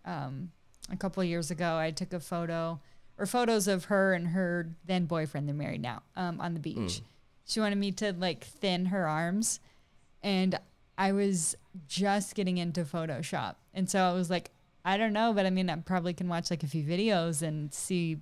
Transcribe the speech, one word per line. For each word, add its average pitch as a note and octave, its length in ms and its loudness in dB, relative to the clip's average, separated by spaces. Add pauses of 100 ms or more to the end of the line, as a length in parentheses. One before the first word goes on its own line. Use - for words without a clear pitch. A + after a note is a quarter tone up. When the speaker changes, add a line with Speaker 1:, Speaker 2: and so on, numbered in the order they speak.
Speaker 1:
um, C#3+ 480 -8 (400)
a F#3 60 -6
couple F#3+ 240 -2
of F3 80 2
years E3+ 220 -2
ago. E3 260 0
I D#3+ 140 0
took F#3 200 -6
a F3+ 80 -4
photo, E3 600 -4 (400)
or G3+ 80 -2
photos A3+ 400 2
of F#3 180 0
her F#3+ 300 4
and E3+ 140 -2
her F3 420 0 (140)
then F3+ 200 2
boyfriend, D3+ 420 -2
they're C#3+ 80 -2
married - 260 -4
now, A#2 200 -6 (140)
um, F3 260 -4
on F3 140 -2
the D#3+ 40 -4
beach. D3+ 180 -6
Speaker 2:
Mm. F2+ 240 -4 (440)
Speaker 1:
She - 140 -2
wanted G3+ 180 2
me G3+ 160 0
to, G3+ 200 -2
like, F3 320 -2
thin F#3 420 0
her F3+ 200 2
arms, E3+ 520 0 (640)
and F#3+ 340 2 (400)
I G3 160 4
was G3 420 2 (320)
just G3+ 480 0
getting F#3 240 0
into E3+ 260 0
Photoshop. C#3+ 680 -4 (180)
And F#3 160 0
so G3 100 2
I F3+ 140 6
was F3+ 160 0
like, F3 220 -2 (340)
"I F#3+ 100 4
don't A3 180 2
know, A3+ 200 4
but G3+ 140 4
I - 20 4
mean, F#3 200 2
I D#3 80 -2
probably F3 360 0
can F3+ 160 -2
watch, E3+ 220 -2
like, E3 120 -2
a D3+ 40 -2
few D#3 160 0
videos E3+ 580 2
and D3+ 320 -4
see E3+ 480 0